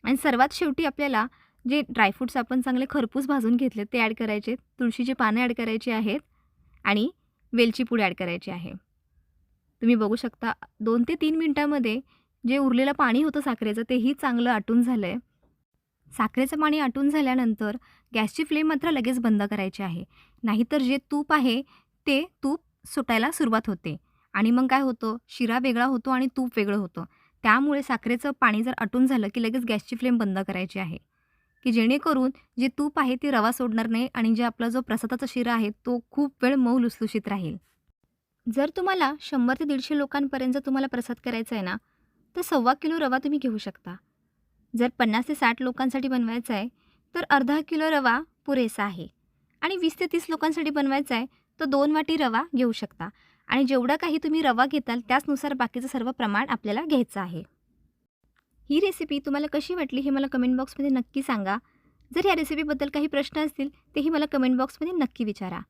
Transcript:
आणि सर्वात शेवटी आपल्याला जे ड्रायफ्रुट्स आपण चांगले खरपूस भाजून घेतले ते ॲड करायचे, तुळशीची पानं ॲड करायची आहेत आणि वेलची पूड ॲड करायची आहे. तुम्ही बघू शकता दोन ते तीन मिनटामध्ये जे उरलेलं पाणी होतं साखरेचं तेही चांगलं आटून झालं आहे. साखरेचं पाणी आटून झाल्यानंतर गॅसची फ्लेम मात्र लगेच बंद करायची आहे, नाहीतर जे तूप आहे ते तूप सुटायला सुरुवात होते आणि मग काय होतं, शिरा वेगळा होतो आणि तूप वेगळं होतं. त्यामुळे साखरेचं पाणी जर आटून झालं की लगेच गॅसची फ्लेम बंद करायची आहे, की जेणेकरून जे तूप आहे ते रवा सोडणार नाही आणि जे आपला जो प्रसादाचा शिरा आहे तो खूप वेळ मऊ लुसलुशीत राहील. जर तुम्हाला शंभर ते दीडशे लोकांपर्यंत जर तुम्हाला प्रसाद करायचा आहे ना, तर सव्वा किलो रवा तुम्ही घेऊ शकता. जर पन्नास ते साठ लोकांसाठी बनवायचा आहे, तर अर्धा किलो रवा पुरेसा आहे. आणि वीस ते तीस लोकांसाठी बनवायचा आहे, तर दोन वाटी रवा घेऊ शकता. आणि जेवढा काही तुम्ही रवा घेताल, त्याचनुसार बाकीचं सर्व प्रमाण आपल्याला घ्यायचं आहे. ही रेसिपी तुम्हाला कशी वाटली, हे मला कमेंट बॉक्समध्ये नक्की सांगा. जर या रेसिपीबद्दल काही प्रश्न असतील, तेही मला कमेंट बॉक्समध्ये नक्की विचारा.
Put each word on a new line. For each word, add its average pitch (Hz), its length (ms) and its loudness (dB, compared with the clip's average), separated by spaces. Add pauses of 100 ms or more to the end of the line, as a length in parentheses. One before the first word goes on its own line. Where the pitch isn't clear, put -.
आणि 254 140 2
सर्वात 262 360 2
शेवटी 330 320 0
आपल्याला 269 400 0 (400)
जे 277 240 2
ड्रायफ्रुट्स 233 480 0
आपण 254 240 0
चांगले 254 280 0
खरपूस 262 380 -2
भाजून 247 280 2
घेतले 240 280 0
ते 240 160 -2
ॲड 220 160 2
करायचे, 220 400 -4
तुळशीची 247 580 -2
पानं 226 280 2
ॲड 247 120 0
करायची 226 380 -4
आहेत 220 280 0 (680)
आणि 208 240 2 (440)
वेलची 233 300 2
पूड 233 180 0
ॲड 185 140 0
करायची 180 360 -6
आहे. 175 220 -12 (1080)
तुम्ही 233 140 6
बघू 214 200 2
शकता 226 360 -6 (280)
दोन 226 240 2
ते 320 180 0
तीन 311 160 2
मिनटामध्ये 294 640 0 (440)
जे 254 140 2
उरलेलं 269 360 4
पाणी 269 300 2
होतं 294 180 0
साखरेचं 226 480 -2
तेही 254 240 2
चांगलं 240 360 0
आटून 233 320 2
झालं 233 260 0
आहे. 196 100 -4 (920)
साखरेचं 262 480 -2
पाणी 302 200 2
आटून 277 300 0
झाल्यानंतर 254 680 0 (380)
गॅसची 220 300 -2
फ्लेम 311 240 0
मात्र 320 240 2
लगेच 254 280 0
बंद 220 240 2
करायची 196 400 -4
आहे, 175 200 -6 (400)
नाहीतर 233 380 2
जे 262 160 2 (140)
तूप 294 220 0
आहे 254 280 2 (460)
ते 285 160 2 (200)
तूप 285 160 0 (260)
सुटायला 240 460 0
सुरुवात 226 360 0
होते 170 280 -6 (380)
आणि 214 180 4
मग 262 160 4
काय 262 140 4
होतं, 233 360 -2 (100)
शिरा 233 320 -2
वेगळा 247 260 2
होतो 262 240 -2
आणि 262 180 0 (100)
तूप 254 200 -2
वेगळं 202 200 0
होतं. 175 260 -6 (400)
त्यामुळे 277 400 4
साखरेचं 240 480 -2 (100)
पाणी 220 220 4
जर 247 140 -2
आटून 247 280 2
झालं 247 220 2
की 233 160 -2
लगेच 240 220 -2
गॅसची 226 300 -4
फ्लेम 247 220 0
बंद 196 220 0
करायची 190 400 -6
आहे, 170 180 -8 (680)
की 247 60 2
जेणेकरून 262 600 2 (260)
जे 254 100 2 (100)
तूप 294 220 -2
आहे 262 160 2
ते 285 160 -2
रवा 226 200 4
सोडणार 226 360 -2
नाही 226 260 0
आणि 226 220 2
जे 240 80 0
आपला 233 260 -2
जो 254 120 0
प्रसादाचा 233 460 -4
शिरा 240 260 -2
आहे 220 240 0
तो 247 220 -2 (120)
खूप 277 320 -2
वेळ 269 120 4
मऊ 254 240 4
लुसलुशीत 226 480 -2
राहील. 185 280 -4 (960)
जर 277 220 2
तुम्हाला 359 440 0
शंभर 254 400 0
ते 320 40 -2
दीडशे 294 340 -2
लोकांपर्यंत 277 560 -2
जर 277 120 0
तुम्हाला 269 220 0
प्रसाद 240 280 -4 (100)
करायचा 233 300 -4
आहे 202 80 -4
ना, 180 120 -4 (600)
तर 349 60 -4
सव्वा 254 320 2
किलो 320 260 -2
रवा 262 180 0
तुम्ही 285 220 0
घेऊ 240 180 -2
शकता. - 380 -12 (800)
जर 240 140 2 (100)
पन्नास 226 280 2
ते 302 80 -2
साठ 240 260 2
लोकांसाठी 262 460 -2
बनवायचा 240 460 -2
आहे, 208 140 -2 (480)
तर 349 80 -2
अर्धा 285 440 2
किलो 320 220 -2
रवा 269 320 2 (240)
पुरेसा 240 380 0
आहे. 185 240 -8 (540)
आणि 359 160 -2
वीस 330 220 -2
ते 370 60 0
तीस 339 240 -2
लोकांसाठी 311 400 0
बनवायचा 277 460 0
आहे, 233 100 -2 (340)
तर 311 60 -2
दोन 277 260 2
वाटी 311 260 0
रवा 247 260 2 (120)
घेऊ 240 160 4
शकता. 202 380 -8 (380)
आणि 269 160 2
जेवढा 262 320 2
काही 320 220 -2
तुम्ही 311 240 0
रवा 254 240 4
घेताल, 254 420 -2
त्याचनुसार 285 460 0
बाकीचं 247 340 -4
सर्व 247 240 -4
प्रमाण 214 380 -2
आपल्याला 226 360 -2
घ्यायचं 262 360 0
आहे. 175 220 -8 (1300)
ही 285 100 2
रेसिपी 339 400 -2
तुम्हाला 285 340 -4
कशी 311 200 -2
वाटली, 277 280 -4
हे 277 80 -2
मला 269 180 0
कमेंट 254 300 0
बॉक्समध्ये 269 320 -4
नक्की 262 320 -2
सांगा. 202 360 -2 (580)
जर 370 100 0
या 370 100 4
रेसिपीबद्दल 294 540 -2
काही 302 180 -2
प्रश्न 302 380 -2
असतील, 285 240 -6 (260)
तेही 302 140 0
मला 302 220 2
कमेंट 254 260 2
बॉक्समध्ये 311 400 -4
नक्की 262 260 -2
विचारा. 185 360 -6 (100)